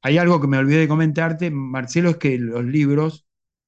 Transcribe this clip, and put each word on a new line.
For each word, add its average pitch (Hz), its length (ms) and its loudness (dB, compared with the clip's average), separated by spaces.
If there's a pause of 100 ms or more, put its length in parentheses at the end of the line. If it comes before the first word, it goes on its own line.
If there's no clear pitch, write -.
hay 139 160 0
algo 175 240 4
que 143 60 -2
me 139 100 2
olvidé 135 240 2
de 160 60 2
comentarte, 160 640 0
Marcelo, 135 600 -2
es 165 60 0
que 143 200 -2
los 120 280 -4
libros, 147 640 0 (400)